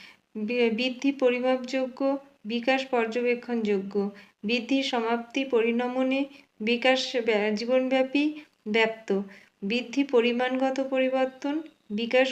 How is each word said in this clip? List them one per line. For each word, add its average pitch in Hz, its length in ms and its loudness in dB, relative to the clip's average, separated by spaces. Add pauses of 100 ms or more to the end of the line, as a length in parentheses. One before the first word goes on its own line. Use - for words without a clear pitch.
(380)
বি-, 233 320 0
বৃদ্ধি 254 420 0
পরিমাপযোগ্য, 254 1040 0 (280)
বিকাশ 247 400 0
পর্যবেক্ষণযোগ্য। 233 1080 -2 (500)
বৃদ্ধির 240 400 0
সমাপ্তি 240 640 -2
পরিণমনে, 247 800 0 (340)
বিকাশ 247 560 2
ব্যা-, 214 400 2
জীবনব্যাপী 262 680 2 (440)
ব্যাপ্ত। 220 420 0 (520)
বৃদ্ধি 240 420 -2
পরিমাণগত 254 760 2 (120)
পরিবর্তন, 262 640 0 (340)
বিকাশ 233 420 2